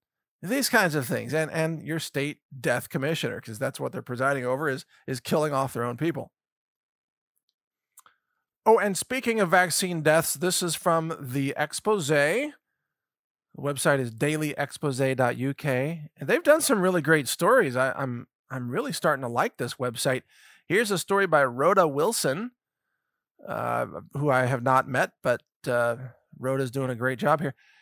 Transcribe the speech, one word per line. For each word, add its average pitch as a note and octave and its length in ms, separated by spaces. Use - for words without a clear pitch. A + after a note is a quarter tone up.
these A#3+ 280
kinds F#3 260
of C#3 100
things. A#2+ 280
And, D#3 180
and D#3+ 320
your D#3 160
state C#3+ 400
death A#2+ 300
commissioner, D3+ 520
'cause A2 180
that's C3+ 200
what C3 120
they're B2 100
presiding B2+ 440
over, C3+ 240
is, C3 160
is C3 140
killing D3+ 340
off C3+ 200
their A#2 100
own A#2+ 140
people. D3+ 340
Oh, A3 140
and F#3+ 180
speaking A#3+ 420
of F#3 100
vaccine F3+ 520
deaths, D#3 320
this F3 300
is F3 100
from E3 460
the C#3 380
Expose. F3 500
The D#3+ 460
website C#3+ 420
is A#2+ 120
daily D3 460
expose C#3 420
dot B2 220
U C3+ 160
K, D3 640
and C#3 120
they've C#4+ 140
done D4+ 180
some G#3+ 200
really F3+ 200
great D3+ 260
stories. F3+ 480
I, C3 160
I'm, B2 360
I'm B2+ 200
really G#3 240
starting D3+ 300
to B2 60
like C3 280
this A#2+ 180
website. B2+ 480
Here's G#3 240
a F#3 60
story G3 300
by D#3 160
Rhoda D#3 440
Wilson, D#3 640
uh, A#2+ 380
who C#3+ 160
I B2+ 160
have B2 180
not C3 240
met, C3+ 240
but, B2 200
uh, A#2+ 300
Rhoda's C3 320
doing C3 180
a B2 60
great B2 240
job D3 220
here. C3+ 140